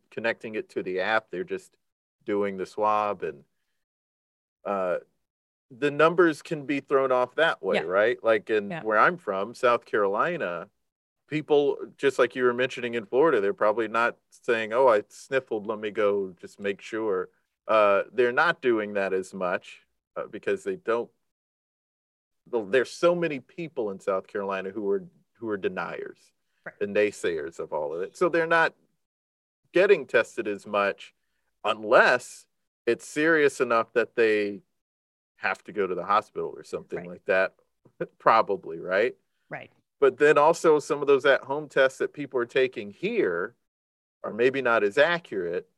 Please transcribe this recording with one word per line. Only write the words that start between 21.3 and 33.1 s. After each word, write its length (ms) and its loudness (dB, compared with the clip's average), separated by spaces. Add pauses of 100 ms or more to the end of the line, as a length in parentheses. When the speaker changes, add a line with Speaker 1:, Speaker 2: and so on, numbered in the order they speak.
Speaker 1:
the, 140 -2
there's 260 0
so 240 0
many 260 -6
people 500 -8
in 100 -12
South 260 -4
Carolina 440 -6
who 200 -6
are, 140 -2 (300)
who 160 -10
are 80 -4
deniers, 720 -10 (320)
Speaker 2:
Right. 160 -18
Speaker 1:
and 160 -4
naysayers 600 -2
of 160 -8
all 200 -4
of 60 -6
it. 160 -10
So 140 0
they're 160 -2
not 280 2 (960)
getting 340 4
tested 420 0
as 180 -8
much 480 -2 (480)
unless 840 2 (400)
it's 200 0
serious 540 2